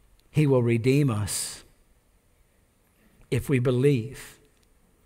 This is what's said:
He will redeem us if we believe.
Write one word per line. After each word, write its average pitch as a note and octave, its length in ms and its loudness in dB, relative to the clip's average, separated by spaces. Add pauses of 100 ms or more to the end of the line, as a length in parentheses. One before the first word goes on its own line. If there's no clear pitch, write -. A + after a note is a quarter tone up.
(320)
He D3+ 120 2
will C3 180 4
redeem B2 460 2
us - 540 -6 (1700)
if - 180 -2
we C3+ 120 2
believe. B2+ 800 -2 (640)